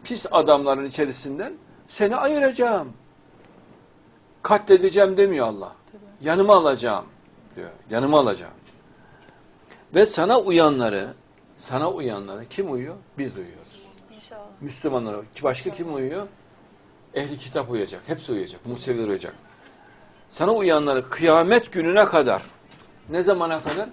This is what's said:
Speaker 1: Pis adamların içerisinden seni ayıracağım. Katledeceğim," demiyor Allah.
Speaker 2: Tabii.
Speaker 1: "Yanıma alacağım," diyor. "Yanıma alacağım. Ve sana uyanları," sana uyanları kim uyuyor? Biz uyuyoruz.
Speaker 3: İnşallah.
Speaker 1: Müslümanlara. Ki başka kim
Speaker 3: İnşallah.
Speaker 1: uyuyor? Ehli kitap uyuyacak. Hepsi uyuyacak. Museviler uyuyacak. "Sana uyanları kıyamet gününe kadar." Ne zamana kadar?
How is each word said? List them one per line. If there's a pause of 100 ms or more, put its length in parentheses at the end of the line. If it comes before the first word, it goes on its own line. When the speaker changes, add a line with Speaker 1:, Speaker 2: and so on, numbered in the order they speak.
Speaker 1:
Pis
adamların
içerisinden (340)
seni
ayıracağım. (1500)
Katledeceğim,"
demiyor
Allah. (160)
Speaker 2:
Tabii. (240)
Speaker 1:
"Yanıma
alacağım," (500)
diyor. (200)
"Yanıma
alacağım. (1400)
Ve
sana
uyanları," (440)
sana
uyanları
kim
uyuyor? (220)
Biz
uyuyoruz. (320)
Speaker 3:
İnşallah. (140)
Speaker 1:
Müslümanlara. (140)
Ki
başka
kim
Speaker 3:
İnşallah.
Speaker 1:
uyuyor? (840)
Ehli
kitap
uyuyacak.
Hepsi
uyuyacak.
Museviler
uyuyacak. (960)
"Sana
uyanları
kıyamet
gününe
kadar." (680)
Ne
zamana
kadar?